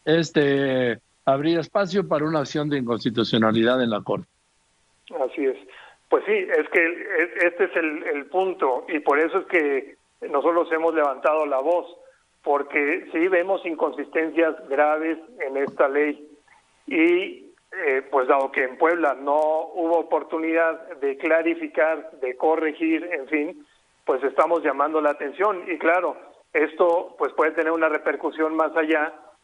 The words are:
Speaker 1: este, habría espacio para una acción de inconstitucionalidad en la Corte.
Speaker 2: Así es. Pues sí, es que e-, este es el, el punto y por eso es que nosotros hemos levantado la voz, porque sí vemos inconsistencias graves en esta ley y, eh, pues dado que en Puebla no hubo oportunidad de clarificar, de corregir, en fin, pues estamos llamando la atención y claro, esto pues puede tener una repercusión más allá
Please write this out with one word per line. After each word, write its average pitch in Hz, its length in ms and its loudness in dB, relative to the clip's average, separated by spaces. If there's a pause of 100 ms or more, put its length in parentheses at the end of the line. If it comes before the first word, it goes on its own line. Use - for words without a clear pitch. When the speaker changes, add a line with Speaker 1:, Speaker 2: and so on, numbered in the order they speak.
Speaker 1:
este, 139 920 2 (260)
habría 151 360 2
espacio 185 460 0
para 151 200 0
una 156 140 0
acción 151 280 -2
de 143 100 0
inconstitucionalidad 113 1040 2
en 117 80 0
la 101 120 -2
Corte. 98 240 -4 (920)
Speaker 2:
Así 135 260 -4
es. 127 100 0 (520)
Pues - 180 2
sí, 202 60 2
es 180 380 0
que 180 140 4
e-, 170 640 -2
este 220 160 0
es - 120 -2
el, 160 280 -2
el 147 220 -4
punto 165 640 -2
y 156 120 -2
por 147 180 2
eso 165 200 0
es 165 80 -8
que 143 500 -2 (340)
nosotros 160 420 2
hemos 160 220 0
levantado 151 520 2
la 135 120 0
voz, 160 280 0 (560)
porque 143 680 -2
sí 170 160 0
vemos 185 360 0
inconsistencias 160 920 -2 (140)
graves 156 500 0 (220)
en 135 160 -6
esta 139 320 0
ley 147 400 -2 (580)
y, 175 640 0 (360)
eh, 135 240 0
pues 131 180 0
dado 135 240 2
que 139 120 0
en 127 140 -6
Puebla 160 360 2
no 156 600 0
hubo 170 240 0
oportunidad 160 1000 -2
de 139 160 -2
clarificar, 160 920 0 (100)
de 127 160 -6
corregir, 160 760 0
en 135 160 -6
fin, 160 380 -4 (380)
pues 131 180 0
estamos 156 400 2
llamando 147 380 0
la 147 100 2
atención 175 560 -2
y 175 120 -6
claro, 165 380 0 (360)
esto 170 680 2
pues 147 140 -2
puede 156 200 2
tener 160 200 0
una 160 160 2
repercusión 156 680 -2
más 160 220 0
allá 156 360 0 (320)